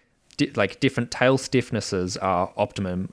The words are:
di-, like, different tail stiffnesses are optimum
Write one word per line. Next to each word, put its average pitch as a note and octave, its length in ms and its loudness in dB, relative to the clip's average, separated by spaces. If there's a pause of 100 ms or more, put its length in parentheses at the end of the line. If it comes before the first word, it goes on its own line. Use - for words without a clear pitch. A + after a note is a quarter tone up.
(380)
di-, C#3+ 180 0
like, G2+ 240 0
different A#2+ 320 0
tail C3 260 4
stiffnesses G2+ 840 -2
are F#2+ 340 0
optimum F#2+ 580 -4